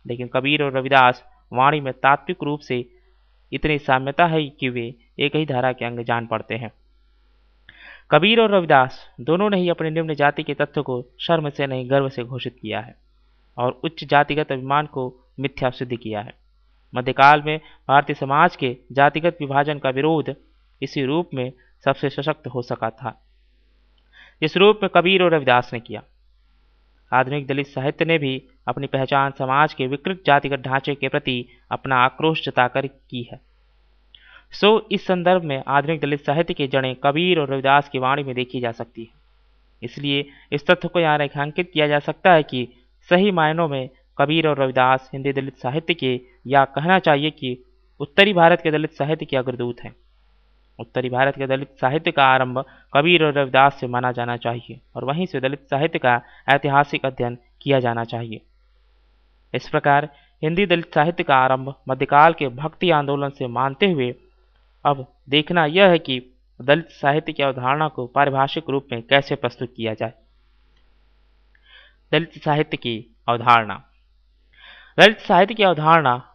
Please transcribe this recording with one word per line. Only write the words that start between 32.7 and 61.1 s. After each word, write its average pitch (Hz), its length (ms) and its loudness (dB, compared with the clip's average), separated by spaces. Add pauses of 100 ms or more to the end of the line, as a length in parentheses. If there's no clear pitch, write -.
की - 440 -14
है। - 80 -20 (1120)
सो 220 400 2
इस 196 140 -6
संदर्भ 180 380 0
में 139 240 -6
आधुनिक 143 340 0
दलित 143 180 -4
साहित्य 165 340 -2
की 143 140 -4
जड़ें 131 280 -2
कबीर 160 440 0
और 139 100 -2
रविदास 135 400 2
की 135 100 -6
वाणी 139 240 0
में 131 120 -8
देखी 127 240 -6
जा 120 120 -4
सकती 113 300 -14
है। 113 80 -16 (720)
इसलिए 143 460 -6 (220)
इस 143 160 -6
तथ्य 180 200 0
को 175 120 -2
यहाँ 151 180 2
रेखांकित 147 560 -6
किया 151 140 2
जा 147 120 0
सकता 165 340 2
है 156 100 6
कि 123 240 -6 (420)
सही 190 220 4
मायनों 165 360 0
में 135 220 -6 (280)
कबीर 156 300 2
और 147 100 0
रविदास 131 560 0
हिंदी 135 200 -4
दलित 135 240 -6
साहित्य 160 360 -4
के, 127 280 -2 (260)
या 135 180 4
कहना 175 340 0
चाहिए 151 300 2
कि 127 340 -10 (360)
उत्तरी 202 340 2
भारत 170 280 4
के 160 100 -2
दलित 151 200 -2
साहित्य 151 340 -4
के 139 120 -4
अग्रदूत 123 460 -6
हैं। 113 120 -18 (840)
उत्तरी 127 300 -6
भारत 131 260 0
के 139 120 -6
दलित 135 220 -4 (120)
साहित्य 160 300 -2
का 143 140 2
आरंभ 131 400 2 (280)
कबीर 160 300 4
और 147 100 2
रविदास 139 460 2
से 127 80 -6
माना 123 240 -2
जाना 120 260 -6
चाहिए 120 420 -8 (160)
और 123 100 -10
वहीं 160 200 -4
से 147 140 -6
दलित 135 200 -2 (100)
साहित्य 151 300 -2
का 120 220 2 (280)
ऐतिहासिक 143 560 2
अध्ययन 123 320 -4 (240)
किया 139 180 2
जाना 117 240 -2
चाहिए। 117 380 -10 (1120)
इस - 160 -6
प्रकार 147 400 0 (320)
हिंदी 170 240 0
दलित 175 280 -2
साहित्य 170 300 0